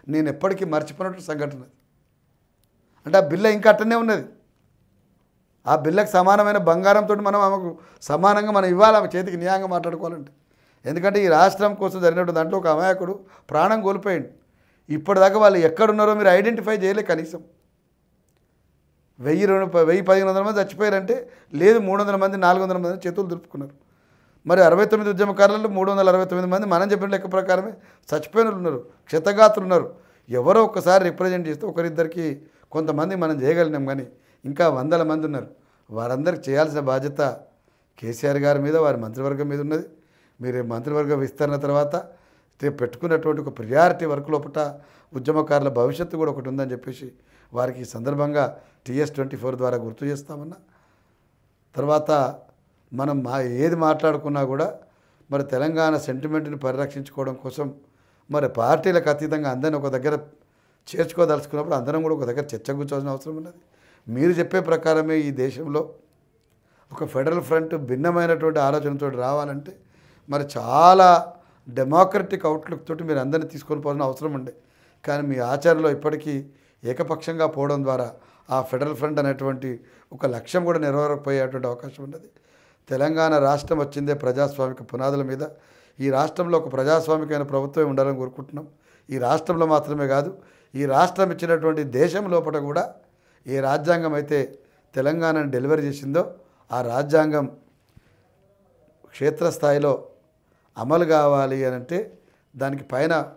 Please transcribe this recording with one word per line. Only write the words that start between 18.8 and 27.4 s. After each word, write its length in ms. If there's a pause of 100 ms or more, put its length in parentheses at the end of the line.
వెయ్యి, 260
రెండు, 200 (240)
వెయ్యి 140
పదిహేను 260
వందల 140
మంది 160
చచ్చిపోయారంటే 560 (380)
లేదు, 260
మూడు 220
వందల 140
మంది, 220
నాలుగు 260
వందల 140
మంది 300
చేతులు 200
దులుపుకున్నారు. 480 (680)
మరి 160
అరవై 240
తొమ్మిది 280
ఉద్యమకారులలో 560
మూడు 220
వందల 180
అరవై 160
తొమ్మిది 280
మంది 140
మనం 240
చెప్పిన 180
లెక్క 220
ప్రకారమే 400 (380)